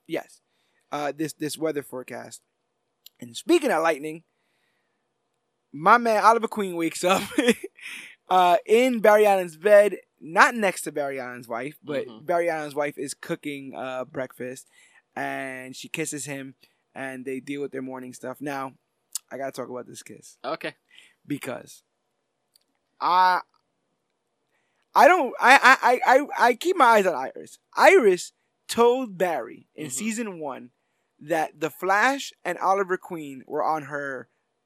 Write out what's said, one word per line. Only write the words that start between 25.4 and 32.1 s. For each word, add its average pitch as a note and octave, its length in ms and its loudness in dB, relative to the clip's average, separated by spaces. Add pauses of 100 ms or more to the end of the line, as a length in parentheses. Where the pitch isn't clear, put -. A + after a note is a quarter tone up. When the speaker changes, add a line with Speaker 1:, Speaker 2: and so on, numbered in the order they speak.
Speaker 1:
I, B3+ 160 8 (140)
I, B3 240 4 (240)
I, A3+ 80 6
I B3 60 4
keep F4+ 240 -2
my C4+ 80 6
eyes A3+ 220 4
on D#3+ 80 0
Iris. B2 440 -10 (160)
Iris A#3+ 560 6 (360)
told A#3+ 500 0
Barry D#3 580 -4
in D3+ 120 -12
Speaker 2:
Mm-hmm. B2 40 -12
Speaker 1:
season G#3 480 -8
one B2 300 -12 (500)
that D#3 400 -6
The D#3 100 -4
Flash G#3+ 640 -2 (120)